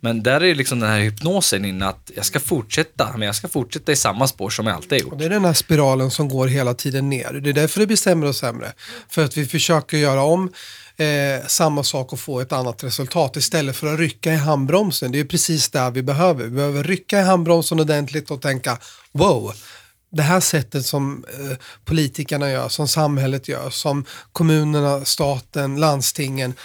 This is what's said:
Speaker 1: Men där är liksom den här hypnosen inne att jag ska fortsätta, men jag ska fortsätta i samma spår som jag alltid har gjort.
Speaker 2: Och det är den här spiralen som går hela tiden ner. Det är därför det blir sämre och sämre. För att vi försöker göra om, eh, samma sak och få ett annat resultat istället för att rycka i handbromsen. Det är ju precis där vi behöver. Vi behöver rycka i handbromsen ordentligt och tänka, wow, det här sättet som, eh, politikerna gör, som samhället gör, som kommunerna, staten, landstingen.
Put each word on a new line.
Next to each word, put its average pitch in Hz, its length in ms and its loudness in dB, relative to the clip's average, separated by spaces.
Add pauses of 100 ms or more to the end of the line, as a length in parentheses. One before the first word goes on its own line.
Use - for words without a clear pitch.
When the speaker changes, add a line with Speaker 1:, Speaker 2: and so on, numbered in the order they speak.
Speaker 1:
Men 113 220 -2
där 135 220 4
är 180 100 4
liksom 131 260 -2
den 110 100 0
här 107 100 2
hypnosen 107 640 0
inne 95 220 -4
att - 300 -8
jag - 80 -8
ska - 160 -2
fortsätta, 120 760 -2
men 110 100 -4
jag 101 100 -4
ska - 120 -6
fortsätta - 440 -4
i 143 40 4
samma 120 320 0
spår 98 220 -6
som 110 160 -4
jag 98 100 -2
alltid 80 160 -6
har 139 60 2
gjort. 107 140 -4
Speaker 2:
Och 139 60 -10
det 151 60 -4
är 165 60 -2
den 202 140 2
här 170 80 4
spiralen 135 580 2
som 147 180 -2
går 131 180 0
hela 127 280 0
tiden 135 360 -2
ner. 131 220 -4
Det 143 180 -2
är 135 40 0
därför 156 260 2
det 214 60 4
blir 214 100 2
sämre 170 320 2
och 131 80 -2
sämre. 120 360 -6 (360)
För 160 160 2
att 139 120 -4
vi 147 100 -2
försöker 156 520 0
göra 139 240 4
om, 175 280 2 (460)
eh, 139 500 0
samma 147 380 2
sak 131 280 -4
och 143 80 -8
få 131 200 -6
ett 131 120 -6
annat 127 320 -4
resultat 135 520 -2
istället 139 400 0
för 151 180 -4
att 156 40 -4
rycka 160 340 0
i 160 40 2
handbromsen. 147 760 2
Det 143 60 0
är 147 40 0
ju 143 60 -4
precis 160 420 0
där 127 200 0
vi 127 120 -2
behöver. 143 420 2
Vi 117 60 -8
behöver 143 340 0
rycka 190 360 0
i - 20 4
handbromsen 170 580 4
ordentligt 147 500 0
och 143 120 -8
tänka, 131 360 -2 (340)
wow, 135 400 2 (580)
det 156 120 0
här 175 180 4
sättet 143 460 -2
som, 139 380 -4 (260)
eh, 127 60 -6 (280)
politikerna 143 680 -2
gör, 123 180 -2
som 147 200 -4
samhället 135 600 0
gör, 131 220 -6
som 143 340 -2 (280)
kommunerna, 151 720 2
staten, 139 760 -2
landstingen. 135 760 0 (100)